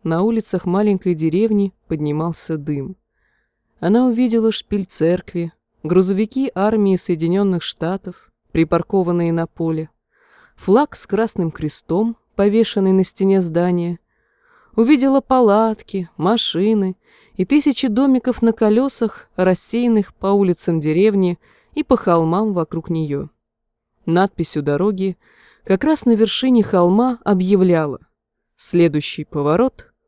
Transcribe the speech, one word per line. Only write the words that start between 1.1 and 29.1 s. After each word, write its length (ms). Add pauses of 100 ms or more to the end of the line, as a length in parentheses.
деревни 580 (160)
поднимался 720
дым. 380 (840)
Она 280
увидела 460
шпиль 320
церкви, 680 (280)
грузовики 720
армии 420
Соединённых 680
Штатов, 680 (220)
припаркованные 800
на 140
поле, 420 (680)
флаг 380
с 120
красным 440
крестом, 680 (180)
повешенный 560
на 100
стене 380
здания, 580 (800)
увидела 460
палатки, 960
машины 800 (360)
и 120
тысячи 420
домиков 540
на 100
колёсах, 840
рассеянных 800
по 120
улицам 520
деревни 600 (340)
и 100
по 140
холмам 560
вокруг 380
неё. 400 (760)
Надпись 540
у 20
дороги 560 (480)
как 180
раз 220
на 100
вершине 480
холма 600
объявляла: 760 (560)
«Следующий 680